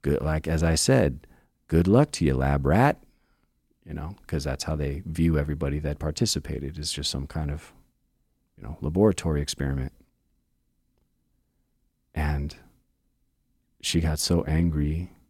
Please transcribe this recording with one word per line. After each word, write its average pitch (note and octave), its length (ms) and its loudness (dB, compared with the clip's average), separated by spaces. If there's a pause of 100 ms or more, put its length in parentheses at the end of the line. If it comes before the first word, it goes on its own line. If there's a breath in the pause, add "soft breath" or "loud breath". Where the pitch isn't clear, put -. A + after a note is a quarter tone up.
"Good, C#2+ 200 0
like, D#2 260 -2
as D#2+ 160 2
I E2 120 4
said, F2 520 2 (400 soft breath)
good E2+ 200 4
luck B2 260 4
to - 120 -2
you, C2+ 100 2
lab C#2 300 2
rat," A#2 380 4 (800)
you D#2 100 -12
know, D#2 220 -8 (120)
'cause D2 160 -4
that's C2+ 200 -6
how D#2+ 120 -2
they C#2+ 300 -2
view E2 320 2
everybody C#2+ 420 -2
that D2+ 200 -4
participated, D2+ 760 -4
is D2 160 -6
just - 180 -6
some C#2 160 -6
kind D2+ 240 -4
of, - 220 -10 (840)
you G1+ 60 -18
know, C2 160 -12
laboratory E2 640 2
experiment. C#2 500 -4 (2250)
And D2 420 -2 (1300)
she - 180 0
got D#2+ 200 0
so - 240 2
angry D#2+ 680 0 (180)